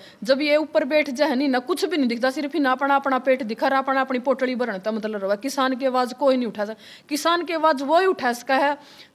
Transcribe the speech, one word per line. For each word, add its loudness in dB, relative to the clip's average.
जब 2
ये 2
ऊपर 0
बैठ 0
जाए 0
नहीं 0
ना, 2
कुछ -4
भी -2
नहीं 2
दिखता, 0
सिर्फ -6
ही -2
ना 2
अपना, 2
अपना 0
पेट 0
दिखा -2
रहा, 2
अपना, 0
अपनी -2
पोटली 0
भरने -4
का -4
मतलब -4
रहा। 0
किसान -2
की -4
आवाज़ 0
कोई 2
नहीं -2
उठा -6
सकता। -16
किसान 0
की -6
आवाज़ 2
वही 4
उठा 0
सका -2
है 2